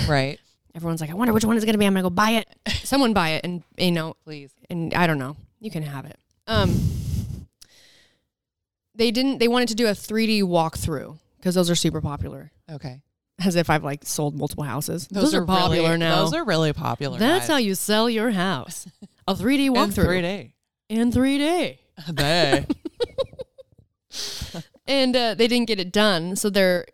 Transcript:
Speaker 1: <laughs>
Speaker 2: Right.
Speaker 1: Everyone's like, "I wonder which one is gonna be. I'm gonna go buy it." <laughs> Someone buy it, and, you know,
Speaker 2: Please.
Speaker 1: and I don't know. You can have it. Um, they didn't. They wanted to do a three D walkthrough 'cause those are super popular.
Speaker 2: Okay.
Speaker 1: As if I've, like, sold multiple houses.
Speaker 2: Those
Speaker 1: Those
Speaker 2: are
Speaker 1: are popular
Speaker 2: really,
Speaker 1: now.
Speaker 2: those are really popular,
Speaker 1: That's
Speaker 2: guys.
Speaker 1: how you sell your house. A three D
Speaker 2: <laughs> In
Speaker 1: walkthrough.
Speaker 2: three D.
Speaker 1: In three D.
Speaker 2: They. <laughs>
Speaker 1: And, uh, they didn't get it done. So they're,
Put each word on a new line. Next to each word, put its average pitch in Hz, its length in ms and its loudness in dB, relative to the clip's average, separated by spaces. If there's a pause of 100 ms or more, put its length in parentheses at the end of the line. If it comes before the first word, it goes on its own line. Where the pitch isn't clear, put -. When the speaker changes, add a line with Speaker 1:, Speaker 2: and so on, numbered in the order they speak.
Speaker 1:
<laughs> - 60 0
Speaker 2:
Right. 139 300 0 (360)
Speaker 1:
Everyone's 165 280 -6
like, 151 80 -8
"I - 40 -12
wonder 220 200 2
which 220 100 2
one 220 140 2
is 214 80 0
gonna 220 100 2
be. 208 80 2
I'm 196 80 4
gonna 190 100 2
go 185 60 0
buy 208 220 2
it." 226 180 -2 (180)
<laughs> - 20 -2 (140)
Someone 262 300 2
buy 170 200 2
it, - 120 -4
and, 175 180 -6 (140)
you 180 160 2
know, 165 320 -4
Speaker 2:
Please. 147 300 -16 (160)
Speaker 1:
and 170 240 -4
I 175 120 4
don't 156 120 2
know. 135 180 -6 (240)
You 214 100 -12
can 165 120 -6
have 143 240 -10
it. - 100 -18 (300)
Um, 208 280 2 (2250)
they 226 160 2
didn't. 254 260 0
They 233 120 2
wanted 240 200 2
to 226 60 -4
do 226 140 2
a 202 60 2
three 220 320 -2
D 214 160 2
walkthrough 160 760 -2 (240)
'cause 180 120 0
those 180 140 4
are 175 60 2
super 156 260 0
popular. 143 520 -8 (180)
Speaker 2:
Okay. 139 320 -14 (420)
Speaker 1:
As 185 100 2
if 170 140 2
I've, 156 160 2
like, 147 220 -8
sold 147 280 -4
multiple 147 300 -6
houses. 147 440 -6
Speaker 2:
Those 196 160 0
Speaker 1:
Those 311 100 2
Speaker 2:
are - 80 0
Speaker 1:
are 165 40 -4
popular 180 440 2
Speaker 2:
really, 165 80 2
Speaker 1:
now. 160 260 2
Speaker 2:
those 165 80 0
are 339 120 -2
really 160 280 2
popular, 131 460 -4
Speaker 1:
That's 311 280 2
Speaker 2:
guys. - 40 -2
Speaker 1:
how 302 80 2
you 202 160 0
sell 214 340 2
your 226 220 0
house. 180 560 -4 (420)
A 190 80 -2
three 254 220 2
D 277 80 2
Speaker 2:
<laughs> - 0 -
In 262 80 2
Speaker 1:
walkthrough. 202 320 2
Speaker 2:
three 180 160 2
D. 175 320 -6 (340)
Speaker 1:
In 226 240 0
three 269 240 2
D. 294 420 -2 (320)
Speaker 2:
They. 147 600 2
<laughs> - 60 -2 (2000)
Speaker 1:
And, 262 280 2
uh, 233 200 2
they 220 120 4
didn't 240 220 2
get 214 100 -2
it 180 140 -6
done. 190 440 2
So 208 140 -2
they're, 185 440 4